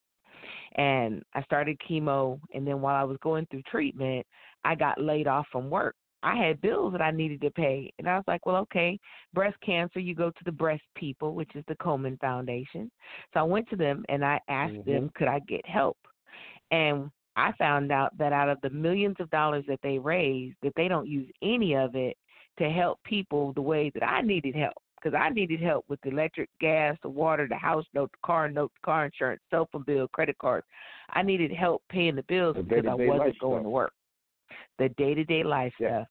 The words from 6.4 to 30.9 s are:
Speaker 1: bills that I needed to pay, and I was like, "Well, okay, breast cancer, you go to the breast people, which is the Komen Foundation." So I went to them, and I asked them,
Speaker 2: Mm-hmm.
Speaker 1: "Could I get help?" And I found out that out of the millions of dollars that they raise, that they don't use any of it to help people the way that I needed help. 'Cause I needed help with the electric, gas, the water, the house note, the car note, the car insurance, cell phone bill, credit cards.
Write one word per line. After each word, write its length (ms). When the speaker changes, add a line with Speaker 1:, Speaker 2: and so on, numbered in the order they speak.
Speaker 1:
bills 340
that 100
I 80
needed 300
to 100
pay, 480
and 100
I 60
was 120
like, 180
"Well, 120
okay, 420
breast 300
cancer, 360
you 160
go 160
to 120
the 80
breast 300
people, 400
which 200
is 120
the 80
Komen 440
Foundation." 720
So 80
I 20
went 260
to 60
them, 340
and 160
I 220
asked 380
them, 180
Speaker 2:
Mm-hmm. 140
Speaker 1:
"Could 100
I 120
get 280
help?" 300
And 400
I 240
found 320
out 260
that 160
out 160
of 120
the 100
millions 480
of 100
dollars 380
that 160
they 160
raise, 540
that 120
they 120
don't 200
use 220
any 320
of 200
it 220
to 140
help 320
people 500
the 80
way 320
that 100
I 180
needed 340
help. 180
'Cause 100
I 160
needed 320
help 260
with 140
the 80
electric, 400
gas, 440
the 60
water, 380
the 80
house 380
note, 180
the 120
car 260
note, 240
the 80
car 240
insurance, 460
cell 200
phone 120
bill, 240
credit 320
cards. 260